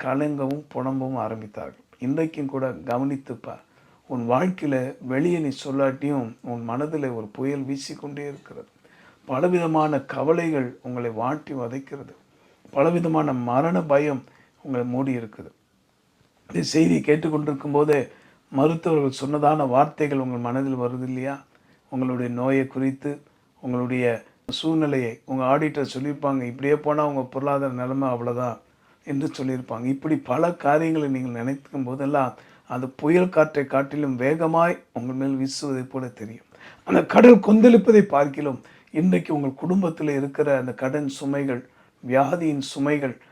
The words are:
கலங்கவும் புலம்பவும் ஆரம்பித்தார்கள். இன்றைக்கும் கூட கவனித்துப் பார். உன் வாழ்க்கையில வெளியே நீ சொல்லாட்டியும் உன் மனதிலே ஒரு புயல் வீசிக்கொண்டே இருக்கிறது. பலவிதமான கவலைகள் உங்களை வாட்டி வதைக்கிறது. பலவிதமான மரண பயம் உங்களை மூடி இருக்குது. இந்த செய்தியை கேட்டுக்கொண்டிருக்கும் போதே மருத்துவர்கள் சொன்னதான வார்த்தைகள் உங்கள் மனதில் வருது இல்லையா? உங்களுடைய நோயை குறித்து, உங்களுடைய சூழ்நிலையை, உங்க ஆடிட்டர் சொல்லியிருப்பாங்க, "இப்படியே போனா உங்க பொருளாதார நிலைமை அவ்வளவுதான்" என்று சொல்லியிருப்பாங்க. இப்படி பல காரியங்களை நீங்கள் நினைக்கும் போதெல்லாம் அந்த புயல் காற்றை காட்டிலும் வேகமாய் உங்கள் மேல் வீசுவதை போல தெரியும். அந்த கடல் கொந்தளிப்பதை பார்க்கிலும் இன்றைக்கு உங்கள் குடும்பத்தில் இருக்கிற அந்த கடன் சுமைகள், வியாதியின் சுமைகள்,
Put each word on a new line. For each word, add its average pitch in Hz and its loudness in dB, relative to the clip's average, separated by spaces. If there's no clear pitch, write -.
கலங்கவும் 139 -2
புலம்பவும் 131 -4
ஆரம்பித்தார்கள். 110 -8
இன்றைக்கும் 151 -2
கூட 135 -4
கவனித்துப் 123 -6
பார். - -16
உன் 117 -6
வாழ்க்கையில 139 0
வெளியே 151 0
நீ 151 -2
சொல்லாட்டியும் 135 -2
உன் 120 -8
மனதிலே 139 -4
ஒரு 113 -8
புயல் 139 -4
வீசிக்கொண்டே 139 -8
இருக்கிறது. 143 -14
பலவிதமான 160 2
கவலைகள் 143 -2
உங்களை 123 -6
வாட்டி 135 -6
வதைக்கிறது. 131 -10
பலவிதமான 160 2
மரண 131 0
பயம் 143 0
உங்களை 123 -4
மூடி 127 -2
இருக்குது. 107 -12
இந்த 170 -4
செய்தியை 165 4
கேட்டுக்கொண்டிருக்கும் 151 0
போதே 143 2
மருத்துவர்கள் 156 2
சொன்னதான 147 0
வார்த்தைகள் 143 2
உங்கள் 127 -4
மனதில் 131 -2
வருது 127 -4
இல்லையா? 131 -6
உங்களுடைய 127 -2
நோயை 131 0
குறித்து, 135 -4
உங்களுடைய 123 -2
சூழ்நிலையை, 139 -2
உங்க 131 -4
ஆடிட்டர் 147 0
சொல்லியிருப்பாங்க, 143 -4
"இப்படியே 135 0
போனா 147 -2
உங்க 139 -4
பொருளாதார 139 -4
நிலைமை 131 -4
அவ்வளவுதான்" 120 -4
என்று 143 -4
சொல்லியிருப்பாங்க. 127 -6
இப்படி 135 -2
பல 156 0
காரியங்களை 156 2
நீங்கள் 131 -2
நினைக்கும் 135 -6
போதெல்லாம் 135 -2
அந்த 127 -6
புயல் 170 2
காற்றை 156 2
காட்டிலும் 139 -2
வேகமாய் 165 2
உங்கள் 127 -6
மேல் 135 -2
வீசுவதை 135 -4
போல 127 -8
தெரியும். 113 -14
அந்த 170 2
கடல் 240 12
கொந்தளிப்பதை 220 8
பார்க்கிலும் 143 0
இன்றைக்கு 170 2
உங்கள் 135 -2
குடும்பத்தில் 170 -2
இருக்கிற 139 0
அந்த 127 -4
கடன் 135 -4
சுமைகள், 139 -4
வியாதியின் 143 0
சுமைகள், 139 -2